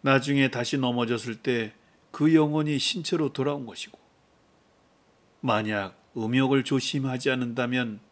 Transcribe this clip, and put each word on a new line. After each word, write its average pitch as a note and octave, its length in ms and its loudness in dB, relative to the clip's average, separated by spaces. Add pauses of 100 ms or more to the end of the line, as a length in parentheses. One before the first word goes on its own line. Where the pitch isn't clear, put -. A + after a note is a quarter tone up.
나중에 C3+ 480 4
다시 B2 300 -4
넘어졌을 A#2+ 560 -2
때 A#2 440 -4 (320)
그 D#3+ 240 4
영혼이 D3+ 420 4
신체로 D#3 540 -2
돌아온 C#3+ 340 -4
것이고, - 320 -14 (1400)
만약 G#2+ 580 -2 (200)
음욕을 C3 480 2
조심하지 C3+ 680 -2
않는다면 B2 680 -2 (100)